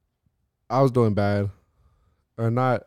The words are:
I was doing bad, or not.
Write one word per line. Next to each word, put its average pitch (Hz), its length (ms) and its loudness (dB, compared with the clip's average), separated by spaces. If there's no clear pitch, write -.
I 127 120 0
was 135 100 4
doing 117 220 2
bad, 101 360 -2
or 113 120 -2
not. 123 380 0